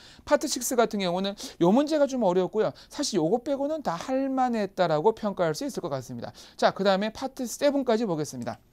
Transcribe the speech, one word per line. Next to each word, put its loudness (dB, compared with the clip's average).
파트 2
식스 -4
같은 2
경우는 -2
요 8
문제가 4
좀 -2
어려웠고요. 2
사실 -4
요거 2
빼고는 -4
다 -4
할만했다라고 0
평가할 -2
수 -6
있을 -6
것 -6
같습니다. -8
자, 4
그 -6
다음에 2
파트 -8
세븐까지 0
보겠습니다. -6